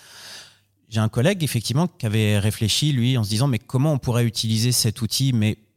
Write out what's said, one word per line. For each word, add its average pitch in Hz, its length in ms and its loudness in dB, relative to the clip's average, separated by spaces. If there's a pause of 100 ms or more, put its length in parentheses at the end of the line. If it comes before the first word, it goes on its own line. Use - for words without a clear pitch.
(880)
J'ai 110 120 -4
un 110 80 2
collègue, 165 360 0
effectivement, 127 420 0
qui - 200 -8
avait 104 340 2
réfléchi, 110 520 0
lui, 127 240 2
en 113 60 0
se 101 60 -2
disant, « 107 200 0
Mais 117 120 0
comment 143 320 0
on 139 60 0
pourrait 120 280 0
utiliser 110 460 0
cet 113 300 0
outil, 131 300 0
mais 107 240 2 (200)